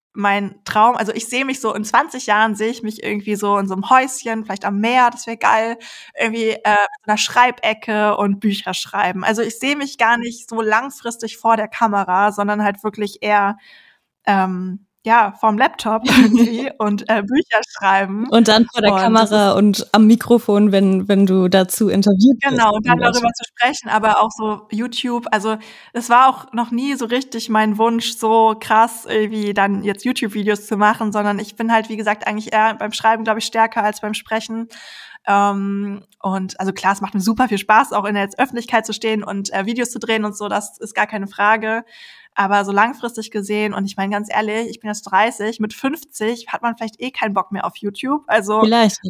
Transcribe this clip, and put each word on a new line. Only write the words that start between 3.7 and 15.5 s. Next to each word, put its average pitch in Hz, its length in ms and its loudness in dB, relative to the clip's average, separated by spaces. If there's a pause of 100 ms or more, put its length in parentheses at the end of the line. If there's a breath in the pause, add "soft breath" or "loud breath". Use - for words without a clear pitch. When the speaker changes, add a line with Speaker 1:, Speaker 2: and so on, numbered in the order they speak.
Speaker 1:
einem 196 160 -6
Häuschen, 262 540 0
vielleicht 202 200 -10
am 202 160 -2
Meer, 240 300 4
das 240 160 -14
wäre 226 100 -8
geil, 220 400 0 (420 loud breath)
irgendwie, 226 320 -2
äh, - 40 0
mit - 100 -10 (400)
so 214 60 -4
einer 214 80 0
Schreibecke 214 1000 0
und 202 240 0
Bücher 202 340 -4
schreiben. 185 500 -4
Also 220 180 0
ich 226 160 -6
sehe 277 180 -2
mich 277 220 -10
gar 233 200 2
nicht 233 300 -10
so 226 120 -6
langfristig 233 760 -4
vor 226 200 2
der 214 120 -2
Kamera, 202 640 0
sondern 208 320 -2
halt 202 180 -2
wirklich 208 400 -6
eher, 208 360 2 (680 soft breath)
ähm, 185 600 -2 (220)
ja, 220 320 4
vorm 214 160 2